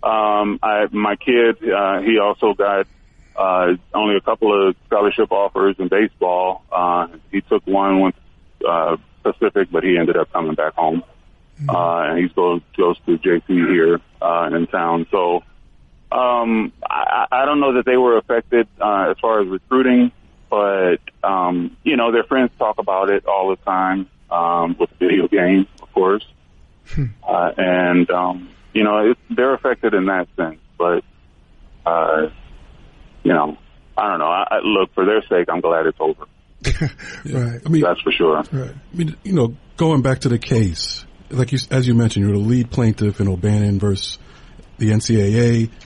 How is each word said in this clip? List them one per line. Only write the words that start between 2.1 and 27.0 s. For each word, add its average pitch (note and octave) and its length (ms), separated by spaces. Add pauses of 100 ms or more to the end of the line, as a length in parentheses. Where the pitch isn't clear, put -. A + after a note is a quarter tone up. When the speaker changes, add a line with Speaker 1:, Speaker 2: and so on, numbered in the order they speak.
Speaker 1:
also G#2 360
got, G2+ 320 (500)
uh, F2+ 380 (200)
only G#2 220
a F#2 40
couple G#2 480
of F2+ 60 (120)
scholarship G#2 440
offers G2 480
in F#2 100
baseball. F#2 840
Uh, F2 360 (220)
he G2 120
took - 240
one G2 340
with, F#2+ 140 (520)
uh, E2 300 (260)
Pacific, G2+ 480
but E2 140
he F2 140
ended E2+ 180
up D#2+ 160
coming D#2+ 220
back D#2 200
home. E2 280 (580)
Speaker 2:
Mm-hmm. C#3+ 100
Speaker 1:
Uh, E2+ 380
and E2 100
he F2+ 100
goes, F2 340 (140)
goes F2 200 (100)
to E2+ 120
J E2+ 280
C F#2+ 80
here, E2+ 460 (220)
uh, E2+ 300
in E2 160
town. E2+ 420
So, F2 320 (680)
um, A#2+ 640 (160)
I, - 420
I, B2+ 120
I - 20
don't D3 160
know C3+ 140
that B2 100
they B2+ 120
were B2 200
affected, A#2 500 (140)
uh, G2 300
as F#2 100
far A2+ 220
as F#2+ 60
recruiting, B2 600 (380)
but, G2 500 (240)
um, F2+ 640
you D3+ 120
know, A#2 160
their A#2 120
friends C3 340
talk A2 200
about G2 320
it G2 160
all G2 240
the F#2 60
time, F#2 520 (220)
um, E2+ 480
with - 200
video F2+ 300
games, F#2+ 380 (160)
of - 100
course. F#2+ 320 (720)
Speaker 2:
Hmm. C#3+ 100 (180)